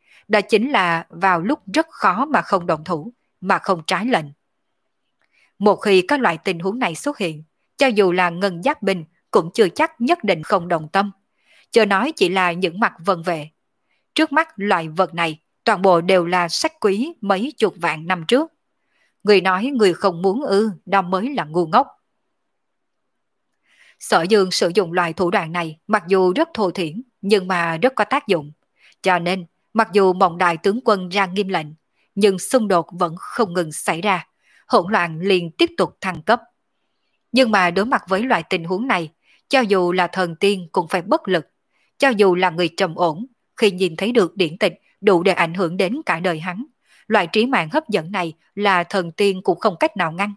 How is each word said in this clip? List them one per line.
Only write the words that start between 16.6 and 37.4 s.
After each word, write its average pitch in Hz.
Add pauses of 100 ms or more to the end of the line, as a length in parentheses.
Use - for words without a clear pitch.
quý 220
mấy 202
chục 202
vạn 160
năm 175
trước. 302 (720)
Người 196
nói 190
người 226
không 175
muốn 196
ư, 214 (160)
đó 190
mới 190
là 180
ngu 160
ngốc. 226 (2000)
Sở 180
Dương 190
sử 180
dụng 180
loại 175
thủ 175
đoạn 175
này, 165
mặc 202
dù 185
rất 320
thô 196
thiển, 170 (180)
nhưng 190
mà 170
rất 240
có 208
tác 269
dụng. 151 (500)
Cho 180
nên, 175 (260)
mặc 220
dù 190
Mộng 180
Đại 175
Tướng 202
Quân 190
ra 190
nghiêm 190
lệnh, 170 (480)
nhưng 196
xung 220
đột 175
vẫn 175
không -
ngừng 170
xảy 165
ra, 185 (400)
hỗn 196
loạn 170
liền 180
tiếp -
tục 170
thăng 165
cấp. 233 (920)
Nhưng 240